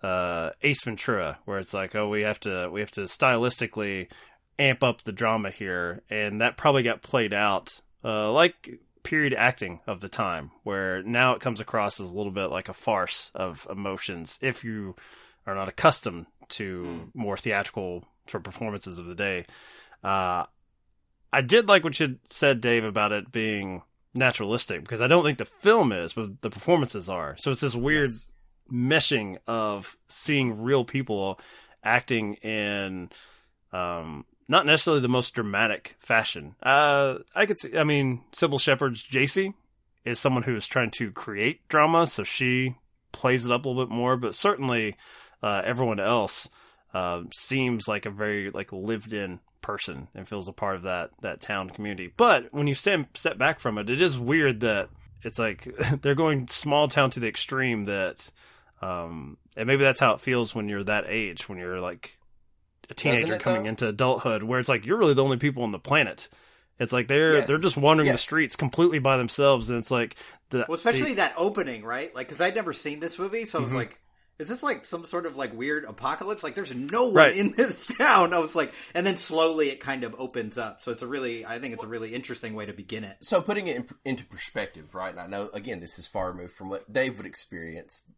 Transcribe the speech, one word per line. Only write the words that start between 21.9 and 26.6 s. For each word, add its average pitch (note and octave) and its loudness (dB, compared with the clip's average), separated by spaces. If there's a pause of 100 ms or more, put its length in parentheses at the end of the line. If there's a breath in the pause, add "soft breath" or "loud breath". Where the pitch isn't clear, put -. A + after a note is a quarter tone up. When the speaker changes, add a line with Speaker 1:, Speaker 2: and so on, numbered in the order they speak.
Speaker 1:
you C3+ 0
said, C3+ 2
Dave, A#2 4
about G#2 2
it G#2 -4
being G2+ -4 (320)
naturalistic, A#2 0
because A2 -6
I B2 2
don't E3 8
think D3 2
the A2+ -4
film G3 4
is, E2+ -4
but G#2+ -6
the A2 -4
performances A2+ 0